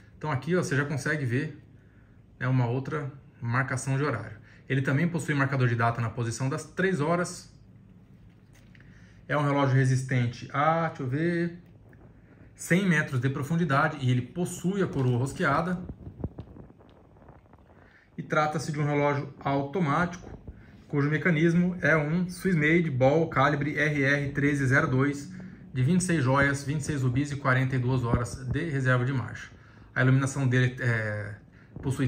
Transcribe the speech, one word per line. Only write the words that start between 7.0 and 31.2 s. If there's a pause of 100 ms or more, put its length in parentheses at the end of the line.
É
um
relógio
resistente
a,
deixa
eu
ver, (920)
cem
metros
de
profundidade
e
ele
possui
a
coroa
rosqueada. (2500)
E
trata-se
de
um
relógio
automático, (520)
cujo
mecanismo
é
um
Swiss
Made
Ball
calibre
R
R
treze
zero
dois, (400)
de
vinte
e
seis
joias,
vinte
e
seis
rubis
e
quarenta
e
duas
horas (120)
de
reserva
de
marcha. (420)
A
iluminação
dele
é, (460)